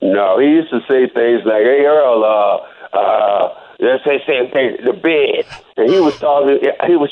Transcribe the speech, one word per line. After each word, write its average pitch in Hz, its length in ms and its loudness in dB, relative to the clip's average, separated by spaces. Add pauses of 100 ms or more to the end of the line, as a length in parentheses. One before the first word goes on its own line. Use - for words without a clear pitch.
No, 101 360 0
he 139 80 2
used 160 240 2
to 120 180 -2
say 127 200 2
things 117 360 0
like, 107 180 0
Hey, 139 220 2
Earl, 139 400 2
uh, 104 720 -2
uh, 101 580 0 (260)
let's 131 240 0
say, 139 220 -2
say, 127 260 -2
say, 131 300 -2
the 123 100 -2
bed. 156 540 -2 (300)
And 113 140 0
he 190 100 2
was 151 180 0
talking, 143 400 0 (280)
he 175 100 2
was 143 160 0